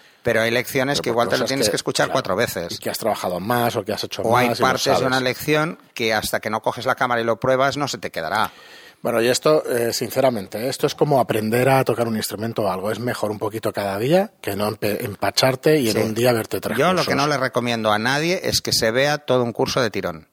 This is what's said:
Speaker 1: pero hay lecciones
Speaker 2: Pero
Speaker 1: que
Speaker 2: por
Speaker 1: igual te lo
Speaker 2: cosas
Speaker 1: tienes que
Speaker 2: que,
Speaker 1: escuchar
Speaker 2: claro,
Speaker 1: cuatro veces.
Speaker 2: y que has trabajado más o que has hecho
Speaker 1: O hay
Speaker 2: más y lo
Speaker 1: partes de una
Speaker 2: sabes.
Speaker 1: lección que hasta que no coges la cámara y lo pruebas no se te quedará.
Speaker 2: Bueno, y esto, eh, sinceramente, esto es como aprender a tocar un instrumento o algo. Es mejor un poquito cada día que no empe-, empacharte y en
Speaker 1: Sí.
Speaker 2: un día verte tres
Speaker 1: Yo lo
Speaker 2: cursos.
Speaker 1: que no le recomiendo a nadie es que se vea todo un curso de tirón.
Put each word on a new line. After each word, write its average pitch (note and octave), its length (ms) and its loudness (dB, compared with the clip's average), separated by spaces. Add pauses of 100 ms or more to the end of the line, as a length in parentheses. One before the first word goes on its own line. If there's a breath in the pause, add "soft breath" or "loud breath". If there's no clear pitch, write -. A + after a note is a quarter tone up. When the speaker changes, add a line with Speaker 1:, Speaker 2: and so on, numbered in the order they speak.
(220 loud breath)
Speaker 1:
pero A2+ 200 2
hay A2+ 100 2
lecciones C3 480 0
Speaker 2:
Pero - 40 -6
Speaker 1:
que B2 60 -2
Speaker 2:
por A#2 60 -2
Speaker 1:
igual A#2+ 120 2
te - 80 0
lo C3 40 0
Speaker 2:
cosas A#2 100 0
Speaker 1:
tienes C3 180 0
que G2+ 40 2
Speaker 2:
que, - 40 0
Speaker 1:
escuchar - 300 -2
Speaker 2:
claro, - 80 -4
Speaker 1:
cuatro B2 240 0
veces. F2+ 340 -4
Speaker 2:
y - 60 -8
que - 120 -8
has G2 100 -6
trabajado F#2+ 420 -2
más A#2+ 340 0
o G#2+ 80 -2
que G#2 80 -6
has G2 140 -4
hecho - 160 -8
Speaker 1:
O A2+ 160 2
hay B2+ 100 4
Speaker 2:
más A#2+ 120 -2
y - 20 -2
lo C3 80 4
Speaker 1:
partes B2+ 160 0 (140)
de - 60 0
una C3 120 0
Speaker 2:
sabes. B2+ 60 0
Speaker 1:
lección D3+ 560 0 (140)
que A2+ 200 0
hasta G#2+ 260 -2
que A2 100 -6
no A2 120 -2
coges B2 240 -4
la B2+ 100 2
cámara B2 240 0
y A2+ 60 0
lo A2+ 160 0
pruebas C3 340 2
no C#3 140 -4
se A2+ 80 -6
te F2 140 -8
quedará. F2 380 -2 (520 loud breath)
Speaker 2:
Bueno, A#2 200 0
y A#2+ 60 2
esto, D#3 420 2
eh, A#2 220 0
sinceramente, A#2+ 760 -2
esto - 180 -2
es - 80 -4
como D3 240 4
aprender A2+ 480 2
a C3+ 160 6
tocar A#2 240 0
un A2 80 -2
instrumento A2 460 -4
o G2 100 0
algo. F#2 180 -4
Es G#2+ 120 -4
mejor A2+ 300 -2
un G#2 80 -6
poquito G#2+ 340 -4
cada G2+ 260 -2
día F3 400 2
que G2+ 160 -6
no G#2 160 0
empe-, G#2+ 320 -2
empacharte C3 800 2
y A2+ 80 2
en G#2 80 0
Speaker 1:
Sí. A2 40 2
Speaker 2:
un A2 120 0
día A#2+ 180 4
verte G#2+ 300 -2
tres A2 160 -4
Speaker 1:
Yo C#3 80 2
lo F3+ 140 4
Speaker 2:
cursos. D3 100 0
Speaker 1:
que C3 60 0
no C#3+ 120 2
le D3 100 0
recomiendo A#2+ 540 0
a G#2 80 2
nadie D3 460 0
es A2+ 160 0
que A2+ 100 -4
se A2+ 200 2
vea C#3+ 260 2
todo B2+ 260 0
un A#2 80 -2
curso - 300 0
de A2 100 0
tirón. F2 420 -6